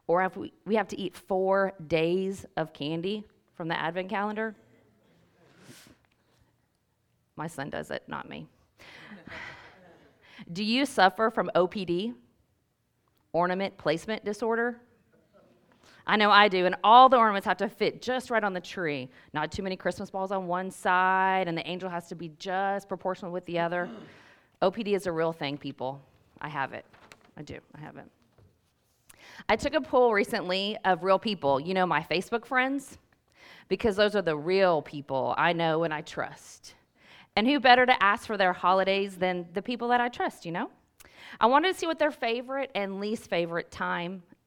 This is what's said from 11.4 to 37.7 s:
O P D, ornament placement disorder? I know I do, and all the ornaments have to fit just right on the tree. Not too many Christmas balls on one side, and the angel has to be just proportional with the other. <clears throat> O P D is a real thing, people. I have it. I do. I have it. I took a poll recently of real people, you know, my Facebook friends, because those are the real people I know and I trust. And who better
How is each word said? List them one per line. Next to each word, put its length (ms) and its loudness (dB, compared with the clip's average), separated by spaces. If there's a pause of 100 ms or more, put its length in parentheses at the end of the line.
O 100 6
P 180 -4
D, 300 -4 (1160)
ornament 440 0
placement 480 -4
disorder? 560 -2 (1300)
I 60 4
know 140 4
I 180 10
do, 160 2
and 180 2
all 280 10
the 80 6
ornaments 260 4
have 140 0
to 100 -2
fit 320 -4
just 300 -4
right 120 0
on 120 -2
the 80 -8
tree. 480 -6 (240)
Not 180 -4
too 100 -8
many 140 -4
Christmas 320 -6
balls 240 -6
on 140 -4
one 240 -4
side, 800 2
and 100 -2
the 100 -8
angel 220 -8
has 180 -8
to 60 -10
be 240 -12
just 500 -4
proportional 420 -6
with 140 -8
the 140 -4
other. 320 -2 (340)
<clears throat> 380 -14
O 80 4
P 120 -6
D 120 -2
is 120 -2
a 60 -4
real 220 0
thing, 240 -6
people. 420 -8 (400)
I 80 -10
have 240 -4
it. 140 -12 (500)
I 60 -14
do. 160 -14 (180)
I 40 -18
have 180 -18
it. 80 -20 (1400)
I 60 2
took 180 -2
a 80 0
poll 320 4
recently 720 -2
of 180 0
real 140 4
people, 420 0
you 140 -4
know, 100 2
my 160 2
Facebook 460 -4
friends, 500 -2 (720)
because 260 0
those 220 2
are 60 0
the 120 0
real 460 2
people 560 -4
I 160 2
know 320 0
and 80 -2
I 80 -6
trust. 720 -12 (640)
And 100 2
who 140 2
better 240 8